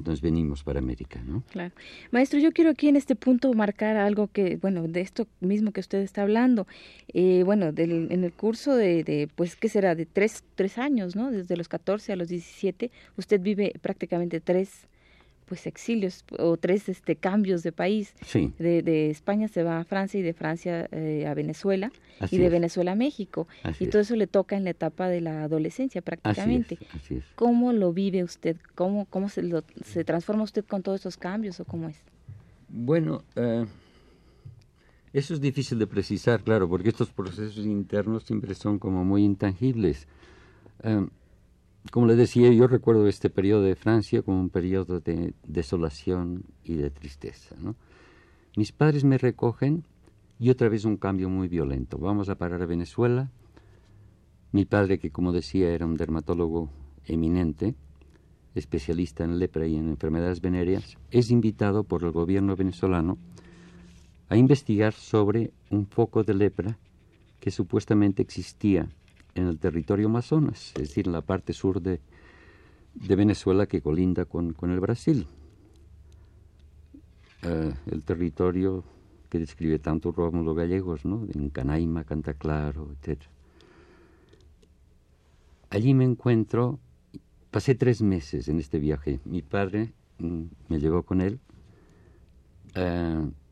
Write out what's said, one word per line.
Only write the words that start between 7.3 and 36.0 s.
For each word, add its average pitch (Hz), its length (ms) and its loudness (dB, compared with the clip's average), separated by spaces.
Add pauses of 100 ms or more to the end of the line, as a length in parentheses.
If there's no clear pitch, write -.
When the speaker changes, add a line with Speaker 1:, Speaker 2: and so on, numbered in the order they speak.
Speaker 2:
bueno, 185 300 2
del, 165 380 0
en 180 120 0
el 170 80 -2
curso 233 440 0
de, 175 280 4
de, 147 320 -2
pues, 170 200 -2
¿qué 220 140 -2
será? 190 260 2
De 160 100 -4
tres, - 380 0 (100)
tres 196 240 -2
años, 233 380 -2
¿no? 247 160 -4
Desde 180 260 -4
los 170 100 -8
catorce 202 460 -4
a - 20 -4
los 175 140 -4
diecisiete, 180 600 -6 (260)
usted 196 240 2
vive 196 400 0
prácticamente 175 580 -4
tres, 185 480 -2 (600)
pues, 170 200 -10
exilios 196 580 -4 (140)
o 165 180 2
tres, 190 320 0
este, 175 280 -4
cambios 190 440 0
de 165 100 -4
país. 202 440 -2 (100)
Speaker 1:
Sí. 90 320 0
Speaker 2:
De, 170 240 2
de 156 300 2
España 208 360 -2
se 180 140 -2
va 165 180 0
a 170 40 -4
Francia 196 360 -4
y 185 40 -2
de 170 100 -2
Francia, 170 580 -4
eh, 151 360 -4
a 147 80 -4
Venezuela 190 560 -2 (280)
Speaker 1:
Así 131 180 -2
Speaker 2:
y - 20 4
de 180 80 6
Speaker 1:
es. 170 40 6
Speaker 2:
Venezuela 175 420 0
a - 20 -2
México. 220 520 -4 (140)
Speaker 1:
Así - 220 -6
Speaker 2:
Y - 20 0
Speaker 1:
es. 180 60 -2
Speaker 2:
todo 208 100 6
eso 214 140 -2
le 214 100 2
toca 196 320 0
en 196 60 -2
la 180 80 -2
etapa 165 360 -4
de 175 140 0
la 156 220 -4
adolescencia 165 580 -2
prácticamente. 208 800 -2
Speaker 1:
Así - 60 -20
es, - 180 -20
así - 140 -8
es. - 60 -8 (120)
Speaker 2:
¿Cómo 240 380 2
lo 185 200 2
vive 190 300 0
usted? 170 340 -4 (160)
¿Cómo, 196 320 -2
cómo 196 240 -4
se 196 140 -6
lo, 170 200 -4 (200)
se 165 200 -6
transforma 175 380 -2
usted 208 240 -4
con 196 160 -6
todos 196 200 -4
esos 180 140 -10
cambios 190 440 -8
o 175 60 -12
cómo 160 240 -8
es? 151 80 -14 (720)
Speaker 1:
Bueno, 151 560 -2 (120)
eh, 117 320 -2 (1500)
eso 143 220 -2
es 143 60 -4
difícil 135 360 -2
de 107 80 2
precisar, 101 580 0